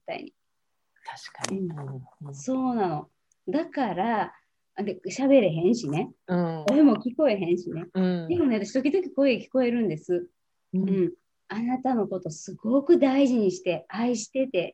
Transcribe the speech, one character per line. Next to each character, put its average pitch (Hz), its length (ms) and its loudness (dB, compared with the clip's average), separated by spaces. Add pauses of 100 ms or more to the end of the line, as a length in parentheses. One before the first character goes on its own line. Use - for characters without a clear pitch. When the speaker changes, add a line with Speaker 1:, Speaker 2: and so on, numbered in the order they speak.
Speaker 1:
対 - 200 -10
に。 - 80 -18 (680)
Speaker 2:
確 - 460 -12
か 196 60 -6
に。 196 60 -6
Speaker 1:
う - 60 -4
ん。 165 40 -8
Speaker 2:
う - 20 -10
ん、 135 540 -14
う 143 40 -14
ん。 139 40 -14
Speaker 1:
そ 247 180 -6 (180)
う 240 40 -4
な 202 120 0
の。 156 220 -6 (380)
だ 320 180 -2
か 240 280 -4
ら、 196 400 -2 (420)
あ、 202 80 -6
で、 196 260 -8
喋 269 320 4
れ 180 100 2
へ 160 100 -2
ん 190 140 4
し 143 140 -6
ね。 160 220 -2 (160)
Speaker 2:
う 180 80 -2
ん。 165 340 -2
Speaker 1:
声 294 140 6
も 247 120 8
聞 247 200 -6
こ 302 140 4
え 214 60 2
へ 190 100 -2
ん 175 120 2
し - 140 -8
ね。 165 220 -8
Speaker 2:
う 190 80 0
ん。 180 280 0
Speaker 1:
で 349 80 0
も 320 80 2
ね、 214 180 2
私 208 80 -8
時 269 200 0
々 370 220 0
声 269 200 4
聞 - 160 -4
こ 262 140 0
え 247 80 2
る 240 100 0
ん 202 80 0
で 156 80 -4
す。 175 320 -4 (440)
Speaker 2:
う 185 40 0
ん。 190 120 0
Speaker 1:
う - 20 2
ん。 185 220 2 (360)
あ 220 120 -6
な 254 180 -2
た 262 160 0
の 202 120 0
こ 185 140 -6
と 170 80 -8
す 175 260 -14
ご 254 260 2
く 339 160 6
大 269 300 4
事 247 100 2
に 196 140 4
し 180 80 -8
て、 170 300 -4
愛 233 260 -2
し 214 140 -10
て 269 180 -2
て、 180 260 -2